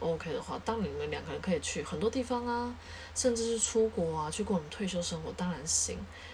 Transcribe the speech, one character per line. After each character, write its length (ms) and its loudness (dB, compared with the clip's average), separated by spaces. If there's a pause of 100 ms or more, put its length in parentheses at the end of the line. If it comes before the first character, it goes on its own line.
OK 320 0
的 80 0
话， 240 -6
当 180 2
你 60 0
们 220 -2
两 160 -2
个 60 -4
人 100 -4
可 120 2
以 60 2
去 220 -4
很 180 -4
多 80 4
地 140 2
方 240 0
啊， 280 0 (400)
甚 220 4
至 80 2
是 140 2
出 320 4
国 260 2
啊， 140 0
去 140 0
过 120 4
你 60 2
们 80 -10
退 180 -2
休 140 0
生 200 -2
活， 100 -4
当 200 0
然 140 -4
行。 320 2 (340)